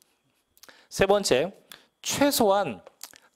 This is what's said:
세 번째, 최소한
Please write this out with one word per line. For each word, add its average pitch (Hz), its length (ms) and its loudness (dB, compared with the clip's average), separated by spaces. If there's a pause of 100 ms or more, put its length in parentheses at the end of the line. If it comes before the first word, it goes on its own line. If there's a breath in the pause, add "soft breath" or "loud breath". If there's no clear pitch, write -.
(880 soft breath)
세 - 160 0
번째, 190 520 0 (440 loud breath)
최소한 202 800 0 (540 soft breath)